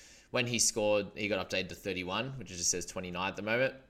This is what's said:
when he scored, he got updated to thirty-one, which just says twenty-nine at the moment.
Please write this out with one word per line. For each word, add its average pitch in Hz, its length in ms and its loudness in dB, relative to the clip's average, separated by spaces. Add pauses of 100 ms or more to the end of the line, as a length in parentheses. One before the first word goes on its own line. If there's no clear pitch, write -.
(300)
when 123 180 2
he 120 120 2
scored, 104 560 4
he 107 120 -2
got 95 220 0
updated 92 200 -2
to 85 60 -10
thirty-one, 98 600 -4
which 104 100 -10
just 87 220 -2
says 87 160 0
twenty-nine 90 440 -4
at 92 60 -4
the 101 60 -8
moment. 117 320 2 (160)